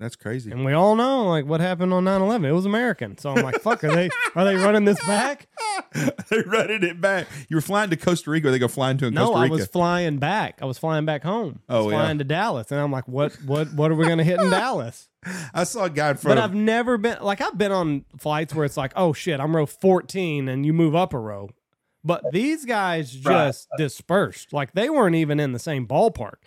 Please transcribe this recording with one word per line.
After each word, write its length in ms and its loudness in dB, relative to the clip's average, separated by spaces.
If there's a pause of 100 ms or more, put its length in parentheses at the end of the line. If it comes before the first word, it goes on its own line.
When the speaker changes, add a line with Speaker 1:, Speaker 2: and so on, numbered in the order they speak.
Speaker 1:
That's 160 -10
crazy. 340 -8
Speaker 2:
And 140 -4
we 80 2
all 240 4
know, 320 2
like, 180 0
what 140 0
happened 340 0
on 100 2
nine 160 2
eleven. 300 0
It 20 2
was 140 0
American. 500 -2
So 140 -8
I'm 140 2
like, 180 -4
"Fuck, 220 -2
are 100 2
they, 160 2 (240)
are 100 2
they 120 2
running 280 4
this 220 4
back?" 400 -2 (460)
Speaker 1:
<laughs> 360 -4
They're 180 0
running 360 0
it 180 -2
back. 280 0 (200)
You 80 0
were 60 2
flying 280 0
to 60 0
Costa 320 0
Rica, 200 2
or 20 4
they 80 4
go 80 2
flying 320 0
to 80 0
in 80 0
Speaker 2:
No, 120 4
Speaker 1:
Costa 120 2
Speaker 2:
I 60 4
Speaker 1:
Rica? 80 2
Speaker 2:
was 160 0
flying 500 0
back. 420 -2
I 40 -10
was 140 -6
flying 280 -2
back 160 -2
home. 460 -6
I 80 0
Speaker 1:
Oh, 80 4
Speaker 2:
was 80 0
Speaker 1:
yeah. 80 2
Speaker 2:
flying 180 0
to 60 -4
Dallas. 480 -2
And 80 -2
I'm 100 -2
like, 160 -4
"What, 280 -2 (100)
what, 280 -2
what 200 2
are 20 2
we 140 2
gonna 160 2
hit 160 2
in 100 4
Speaker 1:
<laughs> 0 -
Speaker 2:
Dallas?" 580 -2 (460)
Speaker 1:
I 80 0
saw 220 -2
a 60 0
guy 200 0
in 60 2
front 220 4
Speaker 2:
But 60 2
Speaker 1:
of 60 -2
Speaker 2:
I've 60 -2
never 420 2
been, 240 -2
like, 180 0
I've 160 -2
been 160 2
on 320 0 (140)
flights 340 -2
where 140 0
it's 100 -4
like, 200 -4
"Oh 160 4
shit, 260 -4
I'm 160 0
row 100 4
fourteen," 840 0
and 180 -2
you 60 2
move 240 4
up 180 0
a 60 -4
row. 300 -10 (540)
But 260 -2
these 340 -2
guys 520 -2
Speaker 3:
Right. 320 2
Speaker 2:
just 180 -8 (120)
dispersed. 760 -2
Like, 220 -4
they 140 0
weren't 280 4
even 240 2
in 100 0
the 80 -4
same 300 -6
ballpark. 460 0 (120)